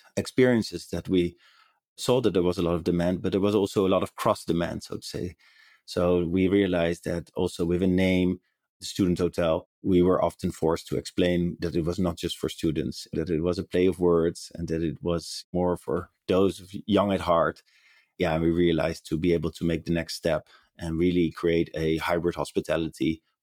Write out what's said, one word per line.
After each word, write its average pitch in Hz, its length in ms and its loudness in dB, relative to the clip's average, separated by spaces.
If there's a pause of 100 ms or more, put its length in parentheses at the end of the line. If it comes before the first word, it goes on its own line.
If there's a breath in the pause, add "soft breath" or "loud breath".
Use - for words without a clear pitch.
(160)
experiences 110 800 0
that 87 160 -8
we 87 260 2 (600 soft breath)
saw 127 240 2
that 101 120 2
there 90 160 2
was 87 80 -2
a 95 40 -2
lot 85 140 0
of 82 100 -6
demand, 87 360 0
but 92 120 -4
there 98 80 0
was 101 140 2
also 98 300 0
a 95 100 2
lot 90 80 0
of - 120 -8
cross - 300 -2
demand, 85 380 -2
so - 120 -10
to - 100 -12
say. - 300 -8 (500 soft breath)
So 90 380 2
we 90 240 2
realized 90 560 2
that 85 320 -6
also 90 300 -2
with 87 180 0
a 95 40 4
name, 92 520 2 (400)
the - 60 -14
Student 90 340 0
Hotel, 87 480 0 (140)
we 90 200 4
were 90 220 4
often 87 280 -2
forced 82 360 -2
to 65 100 -4
explain 87 600 0
that 85 160 -4
it 87 80 0
was 87 160 -4
not 85 180 0
just - 200 -6
for - 100 -4
students, - 640 -4
that 80 180 -4
it 80 120 0
was 87 180 0
a 92 60 -4
play 90 220 2
of 90 120 0
words, 85 560 0
and 85 140 -8
that 82 120 -2
it 78 200 -4
was 85 500 -6
more 90 240 0
for 85 360 -6 (180)
those 95 320 2
of 92 100 -20 (140)
young 101 260 2
at 90 160 -2
heart. 82 340 2 (560 soft breath)
Yeah, 85 160 0
and 82 80 0
we 82 100 2
realized 82 580 0
to 85 80 -2
be 85 160 0
able 82 180 0
to - 140 -6
make 82 180 -2
the 85 80 -4
next 82 240 -4
step 80 320 -2 (300 soft breath)
and 82 200 -6
really 87 340 2
create 85 440 0
a 80 220 0
hybrid 85 380 -2
hospitality 80 840 -4 (220)